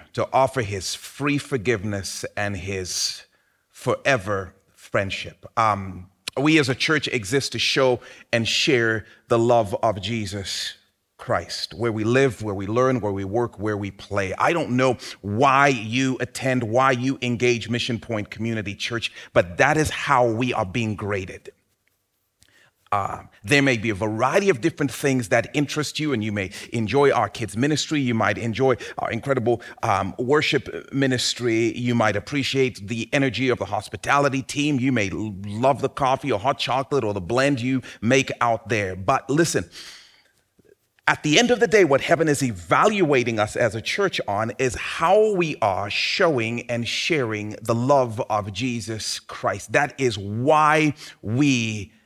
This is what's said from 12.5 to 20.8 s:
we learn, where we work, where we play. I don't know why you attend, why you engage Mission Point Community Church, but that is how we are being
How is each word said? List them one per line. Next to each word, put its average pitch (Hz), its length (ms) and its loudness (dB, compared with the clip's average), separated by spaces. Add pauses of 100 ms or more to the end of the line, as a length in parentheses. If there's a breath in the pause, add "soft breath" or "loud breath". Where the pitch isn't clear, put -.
we 98 100 -6
learn, 123 360 2
where 104 100 -2
we 98 120 -4
work, 113 360 -4
where 104 180 -2
we 101 140 -6
play. 98 480 -4
I 135 120 2
don't 156 200 -2
know 127 260 2 (240 loud breath)
why 131 460 4
you 127 520 0
attend, 127 440 -2
why 123 260 4
you 131 320 0
engage 120 480 0
Mission 117 300 -2
Point 104 320 -6
Community 113 420 -6
Church, - 380 -6 (200 loud breath)
but 87 280 2
that 143 180 4
is 156 140 2
how 127 340 4
we 117 300 0
are 110 100 0
being 107 300 -2